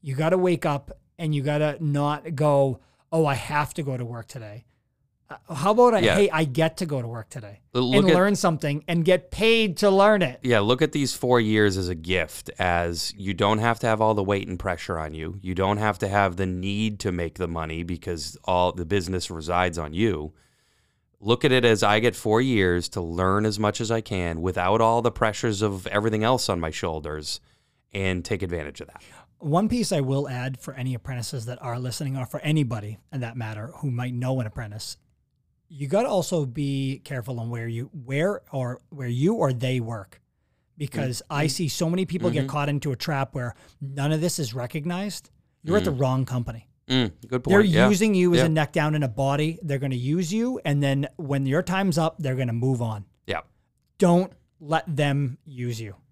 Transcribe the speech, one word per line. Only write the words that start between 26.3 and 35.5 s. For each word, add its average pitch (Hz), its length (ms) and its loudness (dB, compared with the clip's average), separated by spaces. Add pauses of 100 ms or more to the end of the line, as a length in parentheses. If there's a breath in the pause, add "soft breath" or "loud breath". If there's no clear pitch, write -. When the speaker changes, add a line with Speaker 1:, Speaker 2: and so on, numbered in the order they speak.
Speaker 2:
on 90 140 -2
my 80 100 -4
shoulders 78 680 -8 (520)
and 92 300 -2
take 90 180 -4
advantage 82 380 -6
of - 80 -14
that. - 160 -20 (360 loud breath)
Speaker 1:
One 175 300 0
piece 233 220 -2
I 156 100 0
will 135 260 -2
add 131 320 -6
for - 140 -14
any 127 200 -6
apprentices 120 520 -8
that 123 160 -10
are 123 180 -6
listening, 131 380 -6
or 127 80 -6
for 147 160 -10
anybody 113 560 -2 (160)
in 135 80 -6
that 117 160 -8
matter 107 300 -8 (100)
who 143 140 -6
might 123 220 -4
know 127 280 -2
an 113 60 -4
apprentice, 107 500 -12 (720)